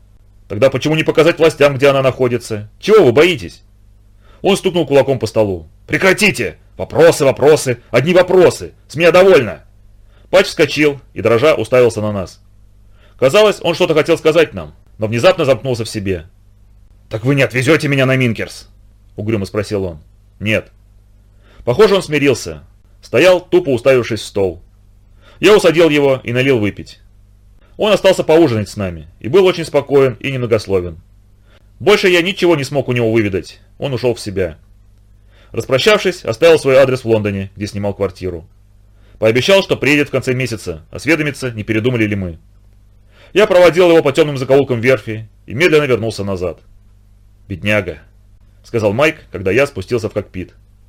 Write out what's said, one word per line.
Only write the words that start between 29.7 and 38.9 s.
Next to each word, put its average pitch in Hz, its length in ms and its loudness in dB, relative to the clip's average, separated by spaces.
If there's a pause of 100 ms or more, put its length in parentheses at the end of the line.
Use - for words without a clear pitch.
и 139 120 -8
немногословен. 101 680 -4 (800)
Больше 208 300 2
я 175 120 2
ничего 175 360 0
не 139 80 -4
смог 139 240 -4
у - 20 -2
него 117 200 -2
выведать. 101 500 -4 (160)
Он 139 160 -8
ушел 120 220 -2
в - 40 -16
себя. 92 380 -8 (920)
Распрощавшись, 185 760 -2
оставил 160 340 2
свой 139 160 0
адрес 131 280 2
в - 40 -8
Лондоне, 101 480 -2
где 104 120 -10
снимал 101 260 -6
квартиру. 92 540 -8 (720)